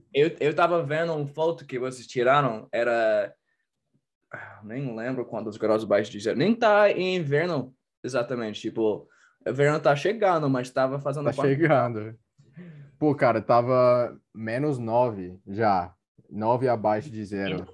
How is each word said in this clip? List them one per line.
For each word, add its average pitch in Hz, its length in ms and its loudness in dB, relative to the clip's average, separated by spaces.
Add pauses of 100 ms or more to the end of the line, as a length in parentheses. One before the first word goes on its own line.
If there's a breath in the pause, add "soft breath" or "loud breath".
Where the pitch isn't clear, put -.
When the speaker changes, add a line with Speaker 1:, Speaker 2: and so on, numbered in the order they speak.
(140)
Speaker 1:
Eu, 151 260 2
eu 147 160 0
tava 170 280 2
vendo 160 300 -2
uma 147 140 -4
foto 160 380 -4
que 131 120 -8
vocês 123 300 -8
tiraram, 123 640 2
era... 110 600 0 (1000)
Ah, - 300 -18
nem 117 320 -8
lembro 123 300 -6
quantos 110 320 -8
graus 107 260 2
abaixo 104 280 0
de 101 80 -12
zero. 101 180 -2
Nem 196 180 2
tá 208 340 4
em 185 260 -2
inverno, 151 600 -2 (280)
exatamente. 120 580 -4
Tipo, 110 460 -2 (380 soft breath)
o - 40 -2
inverno 143 320 2
tá 147 140 4
chegando, 185 540 0
mas 127 200 -2
tava 131 300 -2
fazendo 143 260 -4
Speaker 2:
Tá 120 80 0
Speaker 1:
quatro 139 180 0
Speaker 2:
chegando. 123 680 2 (800 loud breath)
Pô, 151 180 2
cara, 117 260 2
tava 123 760 4 (160)
menos 123 440 -4
nove 110 680 -2
já. 98 460 0 (360)
Nove 117 400 0
abaixo 107 400 0
de 110 120 -10
Speaker 1:
Em 104 40 -8
Speaker 2:
zero. 95 480 -4